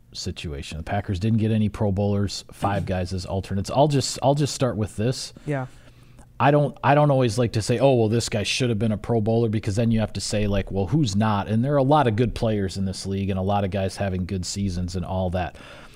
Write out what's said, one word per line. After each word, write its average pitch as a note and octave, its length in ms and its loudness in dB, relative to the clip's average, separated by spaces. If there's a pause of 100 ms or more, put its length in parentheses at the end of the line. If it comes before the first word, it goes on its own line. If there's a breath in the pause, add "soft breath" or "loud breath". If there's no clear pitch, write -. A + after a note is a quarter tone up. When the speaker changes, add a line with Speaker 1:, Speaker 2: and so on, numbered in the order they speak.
(140)
Speaker 1:
situation? D#2+ 640 -10
The E2 60 -10
Packers G2+ 340 -4
didn't A2 200 2
get G#2+ 120 2
any G#2+ 180 2
Pro G2+ 240 -2
Bowlers, G2+ 580 0
five G2+ 360 -4
guys F#2 260 -4
as F2+ 140 -6
alternates. F#2+ 440 -4
I'll D3 180 4
just, C#3 340 -2
I'll C3+ 120 4
just D3 200 -2
start A#2 240 -2
with G#2+ 180 -4
this. A#2+ 380 -4 (100)
Speaker 2:
Yeah. C#3 220 -6 (760 loud breath)
Speaker 1:
I C3 100 6
don't, D3 320 4
I C3+ 120 4
don't D3 160 6
always B2 280 2
like A#2+ 140 2
to G#2+ 100 0
say, A#2+ 160 0
"Oh, C3+ 160 6
well, A2+ 140 4
this A#2 200 0
guy G#2+ 140 -2
should B2 260 0
have A2 100 0
been A2 120 0
a G#2 60 0
Pro A#2 240 0
Bowler," A2+ 280 2
because G#2 280 -2
then A#2 160 4
you A2 80 4
have G#2+ 140 -2
to G2+ 60 -6
say, G#2 280 0
like, G2 240 0
"Well, G2 160 0
who's C3+ 260 2
not?" G#2 320 2
And A2+ 180 0
there C#3+ 80 0
are D3 40 2
a C3+ 80 4
lot C#3 240 4
of G#2 80 2
good A2+ 180 0
players G#2 420 -2
in G2 80 -2
this F#2+ 220 -6
league G2 240 -2
and F#2 80 -2
a F#2 40 -2
lot G2+ 220 0
of F#2 60 -2
guys G2 260 -2
having F#2 300 -2
good F#2 180 -4
seasons F2+ 520 -4
and F2 80 -4
all F#2 260 -2
that. F2 260 -4 (400 loud breath)